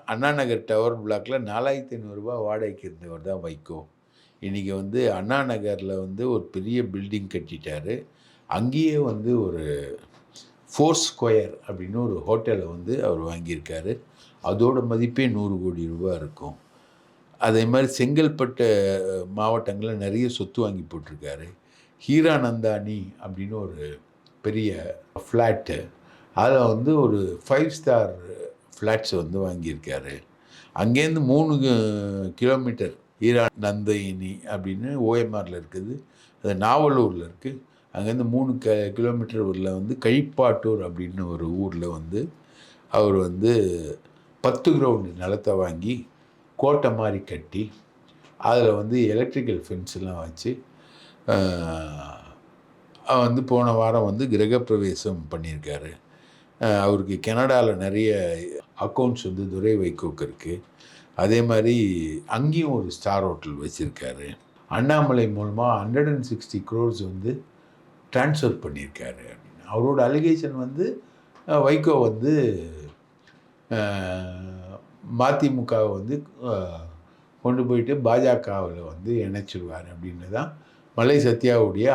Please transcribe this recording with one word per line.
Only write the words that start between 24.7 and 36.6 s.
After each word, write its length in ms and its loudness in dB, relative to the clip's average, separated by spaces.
ஃப்ளாட்டு, 580 0
அதுல 320 6
வந்து 320 2
ஒரு 200 4
ஃபைவ் 280 2
ஸ்டார் 440 2
ஃப்ளாட்ஸ் 440 0
வந்து 240 -2
வாங்கியிருக்காரு. 760 -6
அங்கேருந்து 480 2
மூணு 320 4
கி-, 800 0
கிலோமீட்டர் 600 0
ஹீரா 260 4
நந்தினி 760 -2
அப்படின்னு 500 -6
ஓ 200 0
எம் 180 0
ஆர்ல 220 -6
இருக்குது, 400 -10
அது 160 0
நாவலூர்ல 640 4